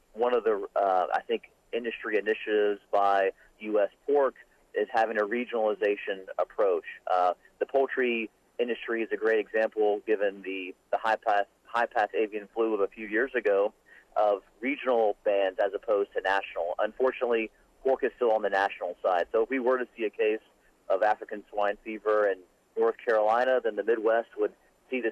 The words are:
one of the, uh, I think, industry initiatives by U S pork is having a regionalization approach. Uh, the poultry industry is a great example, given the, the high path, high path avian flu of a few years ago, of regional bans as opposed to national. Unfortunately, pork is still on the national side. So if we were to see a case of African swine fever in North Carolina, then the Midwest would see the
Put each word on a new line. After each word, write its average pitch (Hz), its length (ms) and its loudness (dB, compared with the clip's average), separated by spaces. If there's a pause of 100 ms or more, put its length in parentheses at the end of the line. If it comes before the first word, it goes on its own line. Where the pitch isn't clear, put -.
(140)
one 120 200 0
of 117 100 0
the, 107 120 2 (200)
uh, 92 380 2
I 98 140 -2
think, - 240 -6 (200)
industry 113 460 -4
initiatives 104 640 0 (100)
by 98 400 2 (280)
U 107 200 0
S 98 100 2 (160)
pork 139 300 2 (380)
is 104 180 -2
having 113 260 0
a 104 60 2 (140)
regionalization 107 880 -2 (120)
approach. 90 460 0 (280)
Uh, 90 220 2 (260)
the - 60 -4
poultry 123 640 -2 (300)
industry 117 420 -4
is 107 100 -6
a 107 60 -2
great 110 220 2
example, 107 640 0
given 101 380 0
the, 95 320 -8 (160)
the 98 60 0
high 113 180 0
path, 101 320 0 (180)
high 117 220 0
path 107 260 0
avian 104 400 -2
flu 113 220 0
of 98 60 -2
a 98 60 2
few 110 200 -14
years 110 260 -2
ago, 104 400 2 (420)
of 104 260 2 (200)
regional 120 640 0
bans 98 400 0
as 98 120 0
opposed 101 380 0
to 95 80 -4
national. 92 580 -2
Unfortunately, 117 720 -2 (320)
pork 135 200 0
is 120 120 0
still 117 160 2
on 107 100 2
the 101 80 -2
national 98 540 -2
side. 90 280 2
So 113 120 2
if - 60 -4
we 135 100 -2
were 127 180 2
to 123 180 -6
see 113 100 -4
a 104 40 -4
case 110 300 0 (500)
of 95 140 0
African 107 480 -2
swine 104 320 0
fever 107 440 0
in 95 120 0 (380)
North 113 260 2
Carolina, 117 600 2
then 107 120 -2
the 101 80 -2
Midwest 113 540 2
would 104 160 0 (360)
see 127 120 -4
the 113 100 -2